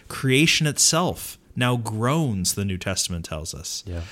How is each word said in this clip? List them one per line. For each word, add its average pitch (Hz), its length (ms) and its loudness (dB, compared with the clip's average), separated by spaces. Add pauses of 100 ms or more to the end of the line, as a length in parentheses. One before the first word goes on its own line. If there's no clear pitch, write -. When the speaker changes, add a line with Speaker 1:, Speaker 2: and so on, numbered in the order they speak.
Speaker 1:
creation 147 580 4
itself 156 720 0 (200)
now 123 200 2
groans, 113 760 0
the 101 100 -2
New 95 140 -2
Testament 90 480 -4
tells 78 260 -8
us, - 320 -10
Speaker 2:
Yeah. 87 280 -8